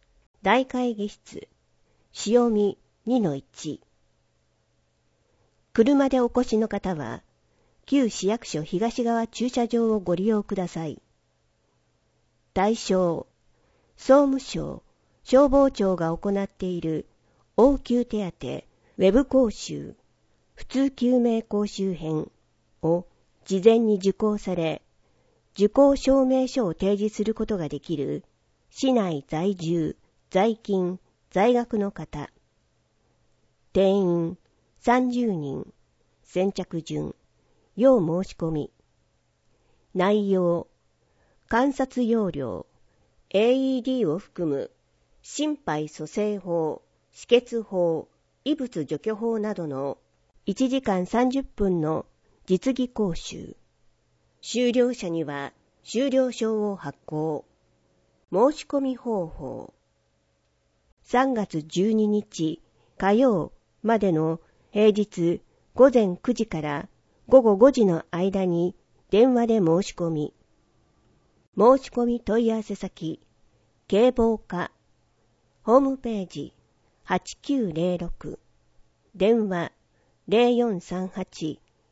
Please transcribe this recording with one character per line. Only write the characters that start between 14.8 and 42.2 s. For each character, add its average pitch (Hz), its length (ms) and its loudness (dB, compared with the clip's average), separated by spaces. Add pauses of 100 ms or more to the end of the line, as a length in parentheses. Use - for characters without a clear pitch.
消 269 260 6
防 277 200 4
庁 190 260 0
が 165 220 -4
行 202 120 -6
っ 196 180 -2
て - 180 -10
い 180 160 -6
る 160 240 -4 (520)
応 240 200 6
急 240 280 -2
手 208 260 -6
当、 - 160 -12 (500)
ウ - 40 -6
ェ 190 100 6
ブ 262 140 4
講 262 260 2
習、 143 440 -12 (600)
普 - 100 -14
通 269 240 0
救 247 300 2
命 226 240 0
講 208 240 -2
習 190 260 -4
編 156 380 -6 (500)
を 170 240 0 (400)
事 190 180 -2
前 226 160 8
に 214 180 2
受 190 160 0
講 208 260 -2
さ 185 160 -6
れ、 160 260 -4 (720)
受 208 160 2
講 277 260 6
証 269 300 2
明 262 220 2
書 247 180 -2
を 165 80 -2
提 196 240 0
示 214 180 -4
す 214 80 -4
る 220 120 -2
こ 214 100 -4
と 208 140 -4
が 147 100 -6
で 147 100 -8
き 165 180 -6
る 143 260 -6 (480)
市 262 220 0
内 180 340 0
在 185 280 -2
住、 165 400 -4 (360)
在 214 260 2
勤、 185 400 -4 (320)
在 220 240 2
学 240 240 -2
の 202 140 -4
方。 147 400 -14 (1400)
定 190 180 4
員 175 480 0 (420)
三 247 320 2
十 240 220 -2
人、 147 400 -8 (500)
先 190 300 -2
着 175 280 -8
順、 151 320 -8 (640)
要 247 240 6
申 170 300 -2
し - 80 -20
込 165 140 -6
み。 151 200 -6 (1200)
内 202 360 0
容、 175 380 0 (800)
観 262 240 2
察 247 340 -2
要 214 240 0